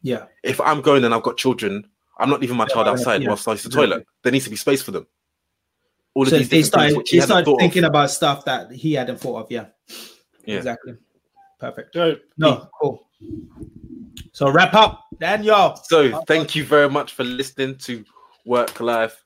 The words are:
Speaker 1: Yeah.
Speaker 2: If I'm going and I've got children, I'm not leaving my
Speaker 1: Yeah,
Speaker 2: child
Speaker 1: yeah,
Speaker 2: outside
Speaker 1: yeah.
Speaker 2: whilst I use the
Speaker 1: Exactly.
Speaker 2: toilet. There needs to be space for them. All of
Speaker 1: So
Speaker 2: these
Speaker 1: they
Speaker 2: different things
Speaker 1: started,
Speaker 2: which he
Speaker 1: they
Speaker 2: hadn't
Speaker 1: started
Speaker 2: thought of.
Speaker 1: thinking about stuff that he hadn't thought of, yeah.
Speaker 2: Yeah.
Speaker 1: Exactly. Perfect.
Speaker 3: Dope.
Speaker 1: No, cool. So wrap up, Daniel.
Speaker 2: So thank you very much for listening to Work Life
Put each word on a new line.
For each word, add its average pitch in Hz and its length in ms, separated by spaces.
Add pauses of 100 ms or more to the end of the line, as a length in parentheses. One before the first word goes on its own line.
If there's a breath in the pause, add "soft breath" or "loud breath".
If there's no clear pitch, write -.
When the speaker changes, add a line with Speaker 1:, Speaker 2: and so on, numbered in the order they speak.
Speaker 1:
Yeah. 120 240 (160)
Speaker 2:
If - 180
I'm 151 220
going 139 240
and 113 80
I've 113 80
got - 160
children, 104 480 (320)
I'm 123 140
not 139 100
leaving 123 160
my 113 60
Speaker 1:
Yeah, 107 100
Speaker 2:
child 117 140
Speaker 1:
yeah, - 60
Speaker 2:
outside 123 280
Speaker 1:
yeah. 127 60
Speaker 2:
whilst 104 200
I 113 40
use 104 100
the - 60
Speaker 1:
Exactly. 120 240
Speaker 2:
toilet. 80 160 (160)
There 123 80
needs 135 140
to 117 40
be 107 60
space 135 260
for - 80
them. 90 160 (1080)
All 135 80
of 131 60
Speaker 1:
So 156 100
Speaker 2:
these 131 100
Speaker 1:
they 165 80
Speaker 2:
different 156 60
things 147 40
Speaker 1:
started, 151 300
Speaker 2:
which - 140
he 170 60
Speaker 1:
they 170 40
Speaker 2:
hadn't 139 60
Speaker 1:
started 170 180
Speaker 2:
thought 143 80
of. 131 60
Speaker 1:
thinking 175 240
about 147 260
stuff - 360
that 123 260
he 151 220
hadn't 123 260
thought 113 240
of, - 80
yeah. 113 160 (760 loud breath)
Speaker 2:
Yeah. 107 120
Speaker 1:
Exactly. 117 380 (640)
Perfect. 127 340
Speaker 3:
Dope. 170 300 (160)
Speaker 1:
No, 151 280 (140)
cool. 110 260 (1200)
So 139 180
wrap 180 240
up, 214 320 (140)
Daniel. 202 560
Speaker 2:
So 151 480
thank 156 320
you 151 80
very 143 260
much 139 240
for 131 100
listening 131 540
to 117 260 (420 soft breath)
Work 120 340
Life 117 460